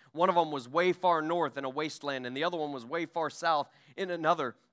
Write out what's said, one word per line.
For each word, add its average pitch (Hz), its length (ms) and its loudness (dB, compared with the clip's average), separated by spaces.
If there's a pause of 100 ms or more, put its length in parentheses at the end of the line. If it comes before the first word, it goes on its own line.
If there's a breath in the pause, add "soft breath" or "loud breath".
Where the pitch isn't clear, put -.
(120 soft breath)
One 175 180 4
of 175 60 4
them 160 140 4
was 135 160 -4
way 170 280 2
far 170 260 4
north 156 380 -2
in 135 80 -4
a - 20 -2
wasteland, 139 560 -6
and 123 100 -6
the 147 100 -2
other 175 120 -2
one 147 160 -4
was 120 140 -10
way 165 180 -4
far 156 240 -2
south 156 400 0 (300 loud breath)
in 185 120 -4
another 160 440 0 (180)